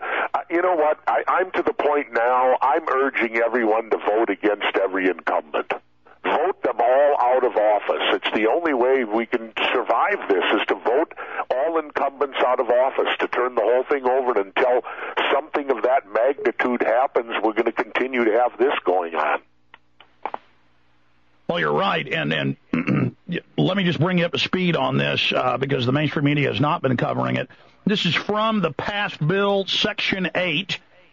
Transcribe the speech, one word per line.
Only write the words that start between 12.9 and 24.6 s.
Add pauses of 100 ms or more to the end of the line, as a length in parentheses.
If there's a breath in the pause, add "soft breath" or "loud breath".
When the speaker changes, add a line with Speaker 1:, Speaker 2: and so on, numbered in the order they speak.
Speaker 1:
to
turn
the
whole
thing
over.
And
until (500 loud breath)
something
of
that
magnitude
happens, (100)
we're
gonna
continue
to
have
this (100)
going
on. (2000)
Speaker 2:
Well,
you're
right,
and,
and (100)
<clears throat>
let
me
just
bring
you
up
to
speed